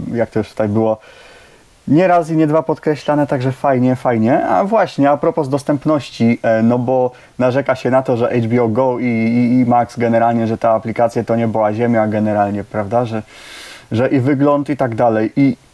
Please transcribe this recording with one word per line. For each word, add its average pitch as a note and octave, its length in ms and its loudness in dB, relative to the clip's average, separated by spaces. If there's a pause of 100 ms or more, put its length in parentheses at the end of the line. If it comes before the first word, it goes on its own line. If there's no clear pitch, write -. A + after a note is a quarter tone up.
(140)
jak A2+ 160 -2
to A2+ 100 -2
już G#2 100 -4
tutaj A2 180 -4
było A2 300 0 (880)
nie E3+ 200 4
raz E3+ 220 2
i E3 80 -2
nie D#3+ 100 2
dwa D#3 160 2
podkreślane, D3 640 -2
także C3 240 -2
fajnie, C3 440 0
fajnie. A#2+ 500 0
A - 180 0
właśnie, F#3+ 460 0
a C#3+ 80 2
propos D#3 320 -2
dostępności, C3+ 920 -2
e, A2+ 200 2
no B2 160 2
bo B2+ 320 0 (280)
narzeka B2+ 360 0
się - 140 -4
na C3 120 4
to, B2+ 160 0
że A#2 120 0
H A#2+ 180 0
B A#2+ 160 2
O A#2 40 0
Go B2 320 0
i, B2 60 -4
i, A#2+ 540 2
i B2 60 2
Max A#2+ 340 0
generalnie, A#2 480 2
że A2 100 -2
te A#2 120 0
aplikacje A2+ 540 0
to A#2 120 -2
nie A#2 120 0
była G#2+ 260 0
ziemia A2+ 340 0
generalnie, G#2 560 -2
prawda? G#2+ 420 -4
Że, A2 180 -6 (680)
że A2+ 180 0
i C#3+ 100 0
wygląd C#3+ 500 0
i C#3+ 80 -4
tak A#2+ 180 -4
dalej. A2 400 0
I C3+ 200 2 (180)